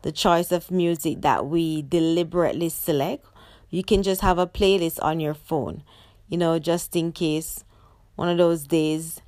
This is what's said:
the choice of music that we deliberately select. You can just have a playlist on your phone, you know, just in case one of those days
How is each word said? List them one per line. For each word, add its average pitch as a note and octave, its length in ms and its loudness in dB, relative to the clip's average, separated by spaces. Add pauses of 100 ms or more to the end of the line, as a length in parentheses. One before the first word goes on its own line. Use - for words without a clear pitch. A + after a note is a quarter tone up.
the D#3 100 -4
choice F3 400 2
of F3 200 -2
music E3+ 500 0
that A#2 240 2
we D#3 360 0
deliberately E3 880 0
select. E3 560 -2 (440)
You F#3 140 -4
can G3 200 2
just F#3+ 180 0
have F#3 160 4
a F3+ 100 2
playlist F#3+ 540 2
on D#3+ 180 0
your D3+ 140 -2
phone, D3+ 500 -6 (440)
you E3+ 100 -4
know, E3 220 2
just E3+ 360 -2
in E3+ 160 0
case D#3 520 -4 (520)
one F3 140 -2
of F3 80 0
those E3+ 280 4
days D#3 640 -2